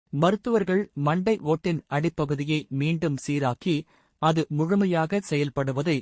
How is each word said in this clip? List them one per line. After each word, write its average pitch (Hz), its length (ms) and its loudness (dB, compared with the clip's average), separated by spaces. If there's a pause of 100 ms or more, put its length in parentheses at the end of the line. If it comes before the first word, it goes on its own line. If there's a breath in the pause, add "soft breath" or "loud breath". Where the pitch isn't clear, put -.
(120)
மருத்துவர்கள் 196 800 2
மண்டை 165 460 0
ஓட்டின் 160 460 0
அடிப்பகுதியை 147 840 -2
மீண்டும் 151 480 0
சீராக்கி 143 600 -2 (460 soft breath)
அது 160 260 2
முழுமையாக 170 720 0
செயல்படுவதை 143 800 0